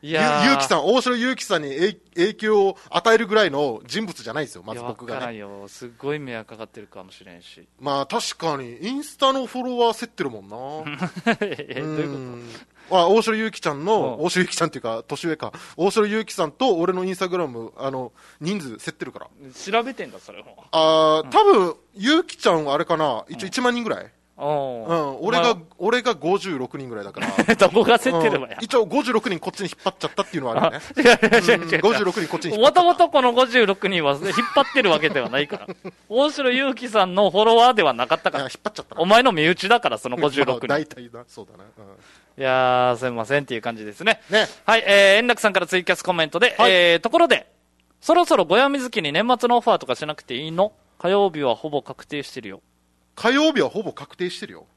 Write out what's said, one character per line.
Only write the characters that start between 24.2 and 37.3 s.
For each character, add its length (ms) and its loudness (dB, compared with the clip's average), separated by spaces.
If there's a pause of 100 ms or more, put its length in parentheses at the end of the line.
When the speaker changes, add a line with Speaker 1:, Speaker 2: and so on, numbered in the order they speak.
Speaker 1:
お 500 -6
う。 60 -4
Speaker 2:
う 40 0
ん。 260 -4
俺 180 0
が、 120 2
Speaker 1:
お 20 0
前 0 -
は？ 80 -6 (160)
Speaker 2:
俺 240 -2
が 140 -2
五 240 -2
十 180 -6
六 200 -8
人 120 -12
ぐ 60 -12
ら 80 -10
い 20 -12
だ 80 -16
か 80 -10
ら。 80 -6 (160)
Speaker 1:
<laughs> 100 4
ど 140 6
こ 140 4
が 160 6
競 200 0
っ 20 2
て 100 4
る 100 -2
わ 80 -10
や。 80 -14
Speaker 2:
う 40 -10
ん。 40 -8
一 100 -4
応 100 4
五 180 -2
十 100 -2
六 160 0
人 100 -4
こ 140 -8
っ 20 -18
ち 60 -10
に 60 -6
引 120 -10
っ 40 -20
張 80 0
っ 60 -20
ち 80 -8
ゃ 20 -4
っ 40 -6
た 120 -4
っ 40 -4
て 100 -8
い 20 -4
う 40 -8
の 60 -4
は 160 2
あ 60 4
る 40 -12
よ 60 -10
ね。 40 -18 (120)
Speaker 1:
あ、 400 4
違 60 2
う 100 4
違 20 6
う 60 -4
違 40 -10
う 40 -10
違 60 0
う。 0 -
Speaker 2:
う 20 0
ん。 40 0
五 120 4
十 100 0
六 160 -2
人 80 -4
こ 100 -6
っ 20 -4
ち 100 -6
に 60 -4
引 40 -4
っ 40 4
張 60 8
っ 40 0
ち 40 6
ゃ 40 6
っ 20 4
た。 0 -
Speaker 1:
わ 120 4
た 80 4
わ 40 4
た 20 -4
こ 120 2
の 100 4
五 140 4
十 200 4
六 220 -2
人 160 -2
は 100 2
引 60 -4
っ 40 -10 (320)
張 60 4
っ 120 -2
て 80 2
る 80 2
わ 100 4
け 100 0
で 120 -2
は 80 -6
な 100 -2
い 80 -2
か 100 -10
ら。 100 -16 (220)
Speaker 2:
<laughs> 200 -20
Speaker 1:
大 220 0
城 200 -2
祐 220 0
樹 160 -10
さ 160 4
ん 100 -6
の 140 4
フ 120 2